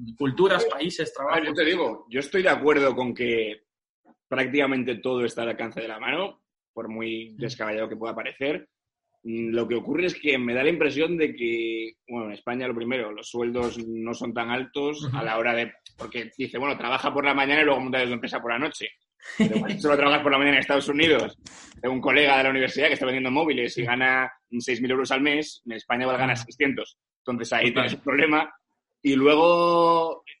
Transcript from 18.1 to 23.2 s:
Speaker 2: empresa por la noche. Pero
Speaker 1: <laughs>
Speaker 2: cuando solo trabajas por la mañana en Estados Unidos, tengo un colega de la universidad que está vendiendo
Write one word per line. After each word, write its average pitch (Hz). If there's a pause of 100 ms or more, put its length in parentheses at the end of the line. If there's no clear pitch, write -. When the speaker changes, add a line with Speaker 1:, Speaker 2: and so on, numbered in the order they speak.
Speaker 2:
empresa 120
por 117
la 120
noche. 147 (500)
Pero 214
Speaker 1:
<laughs> -
Speaker 2:
cuando -
solo 147
trabajas 143
por 143
la 135
mañana 143
en 131
Estados 139
Unidos, 147 (440)
tengo 127
un 131
colega 139
de 131
la 131
universidad 135
que 147
está 131
vendiendo 131